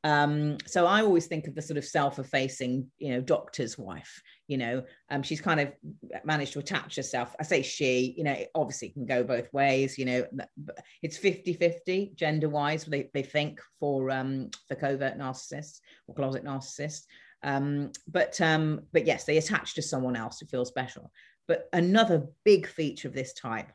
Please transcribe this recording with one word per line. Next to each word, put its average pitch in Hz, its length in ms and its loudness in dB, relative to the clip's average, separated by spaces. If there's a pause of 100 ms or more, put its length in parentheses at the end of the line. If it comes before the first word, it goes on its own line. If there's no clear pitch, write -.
Um, 147 520 4 (100)
so 175 200 4
I 208 160 6
always 180 240 6
think 156 200 -6
of 139 80 -10
the 151 80 -6
sort 151 160 -4
of 139 60 -4
self-effacing, 131 1120 0
you 143 120 -6
know, 123 100 0
doctor's 131 580 -2
wife, 92 420 -14 (280)
you 143 80 -2
know, 127 260 -2 (280)
um, 139 120 -2
she's 151 180 -4
kind 160 200 2
of 139 120 -2 (520)
managed 151 300 -2
to 143 40 -4
attach - 380 -6
herself. 131 420 -4
I 156 60 -4
say 151 180 2
she, 127 540 0
you 160 80 -4
know, 143 80 2
it - 220 -6
obviously 131 340 -2
can 127 180 -8
go 123 160 2
both 123 300 -2
ways, 135 460 2
you 131 60 -2
know, 127 220 0 (300)
but 147 220 -14 (240)
it's 160 160 -8
fifty 180 340 0
fifty 185 640 0
gender-wise, 151 680 0
they, 143 300 -4
they 139 80 0
think 151 380 -2 (180)
for, 135 320 -2
um, 131 400 -4 (160)
for - 80 -6
covert 139 440 -2
narcissists 139 600 -10 (300)
or - 80 -14
closet 135 280 -2
narcissists. 143 600 -8 (400)
Um, 143 480 -2 (160)
but, - 320 0
um, 160 400 4 (120)
but 165 140 4
yes, - 180 2
they 156 120 2
attach 160 380 0
to - 80 -4
someone 127 340 -2
else 113 220 -8
to - 80 -14
feel 123 180 -2
special. - 480 -8 (340)
But - 260 0
another 180 540 6 (180)
big 202 220 8
feature 147 400 -4
of 123 80 -8
this 131 200 -6
type 110 400 -6